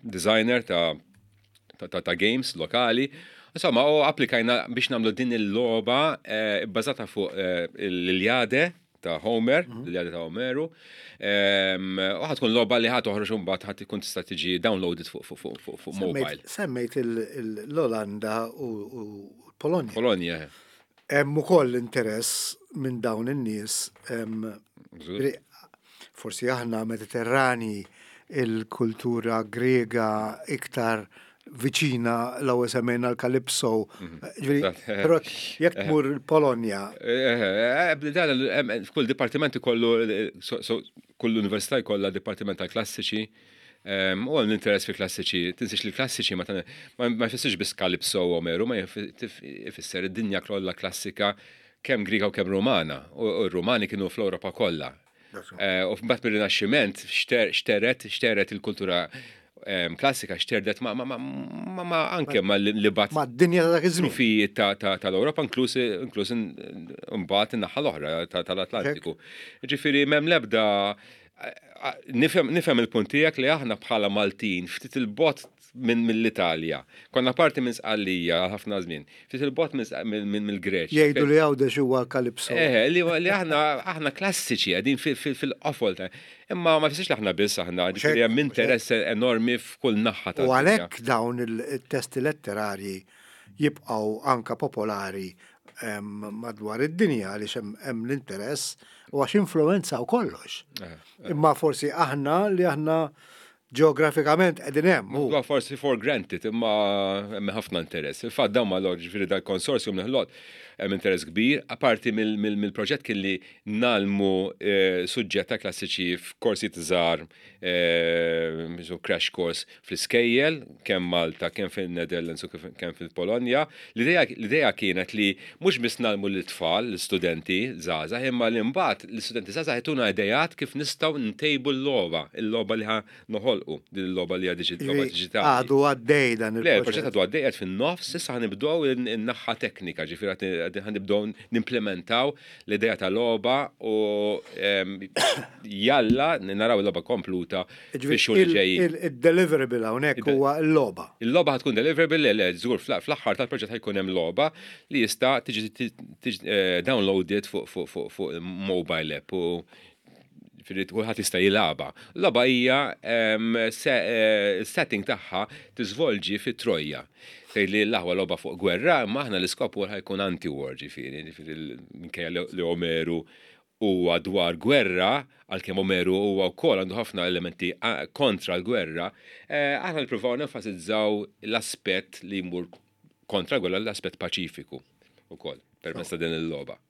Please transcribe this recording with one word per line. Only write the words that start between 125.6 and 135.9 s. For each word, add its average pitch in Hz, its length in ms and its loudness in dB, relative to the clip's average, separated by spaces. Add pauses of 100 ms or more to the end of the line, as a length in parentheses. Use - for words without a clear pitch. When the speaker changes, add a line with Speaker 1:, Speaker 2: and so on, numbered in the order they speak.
Speaker 1:
mhux 180 180 2
biss 117 200 -2
nalmu 101 280 0
l-tfal, 95 640 0
l-istudenti 90 680 0 (200)
żgħażagħ, 85 480 -4
imma 120 240 2
li 113 160 0
mbagħad 135 400 -2
l-istudenti 107 480 -8
żgħażagħ 147 240 -2
jtuna 127 320 0
idejat 110 480 0
kif 139 160 -8
nistgħu 147 480 -2
ntejbu 139 480 -2
l-logħba, 107 540 0 (100)
il-logħba 110 460 -2
li 104 100 -6
ħa 110 80 0 (320)
noħolqu, 104 480 -2 (160)
din 95 140 -4
il-logħba 92 320 -2
li 92 80 -2
hija 87 100 -2
digi-, 87 220 -4
logħba 135 260 0
Speaker 2:
Ġifieri, 117 80 -8
Speaker 1:
diġitali. - 380 0
Speaker 2:
għadu 127 340 4
għaddej 135 480 4